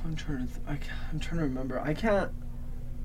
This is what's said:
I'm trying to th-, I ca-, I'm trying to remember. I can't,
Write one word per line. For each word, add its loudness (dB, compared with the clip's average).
I'm 2
trying 0
to -4
th-, -2
I 0
ca-, -2
I'm 0
trying 0
to 2
remember. 0
I 2
can't, 4